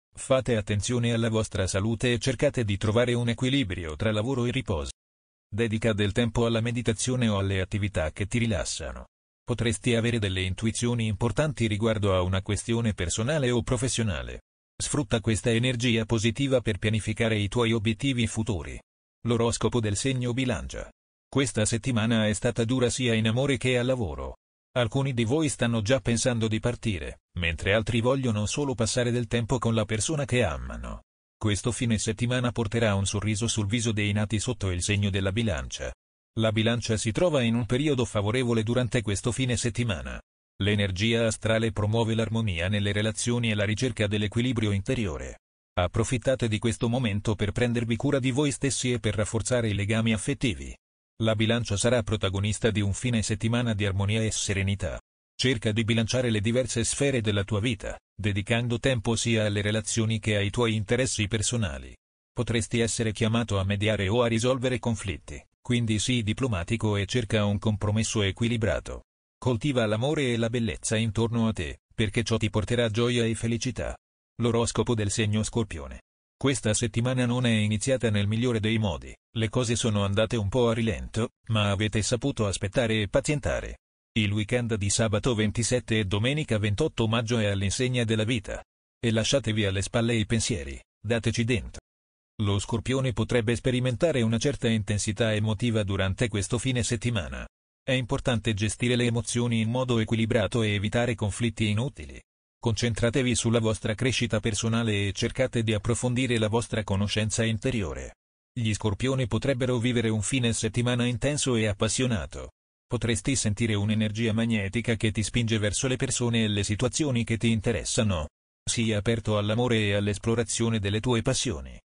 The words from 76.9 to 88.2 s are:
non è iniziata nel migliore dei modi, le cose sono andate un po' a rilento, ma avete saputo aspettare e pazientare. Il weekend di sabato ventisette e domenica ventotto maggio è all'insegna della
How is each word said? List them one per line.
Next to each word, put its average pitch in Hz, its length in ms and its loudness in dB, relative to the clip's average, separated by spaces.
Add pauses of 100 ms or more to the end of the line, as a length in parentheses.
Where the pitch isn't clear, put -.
non 120 200 0
è 120 60 4
iniziata 110 580 2
nel 101 160 2
migliore 113 360 0
dei 110 160 2
modi, 76 360 -2 (220)
le 113 140 0
cose 120 260 0
sono 107 300 2
andate 107 320 0
un 101 100 0
po' 120 220 4
a 113 40 2
rilento, 110 580 -2 (160)
ma 107 220 2
avete 104 320 0
saputo 117 460 -2
aspettare 110 540 0
e 101 80 -2
pazientare. 131 680 -2 (340)
Il 104 180 2
weekend 113 440 0
di 98 140 -2
sabato 107 460 2
ventisette 110 640 0
e 107 60 0
domenica 113 520 0
ventotto 110 500 0
maggio 113 320 0
è 104 80 2
all'insegna 113 580 0
della 110 180 2